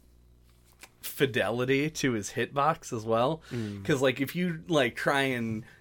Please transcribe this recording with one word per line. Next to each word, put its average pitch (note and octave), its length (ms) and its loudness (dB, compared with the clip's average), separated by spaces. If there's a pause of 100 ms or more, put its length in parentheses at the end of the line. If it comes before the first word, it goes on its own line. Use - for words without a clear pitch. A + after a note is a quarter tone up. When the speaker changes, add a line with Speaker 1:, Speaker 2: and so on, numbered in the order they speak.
(1000)
Speaker 1:
fidelity B2 880 0
to D#3+ 220 0
his G#2+ 200 -2
hitbox C#3 600 0
as A2 140 -6
well. A#2+ 440 2
Speaker 2:
Mm. G#2 360 -6
Speaker 1:
'Cause, C#3+ 160 2
like, C3 180 2
if C3+ 160 -4
you, F3 320 -2
like, C#3 300 2
try C#3+ 240 2
and A#2 420 -2 (180)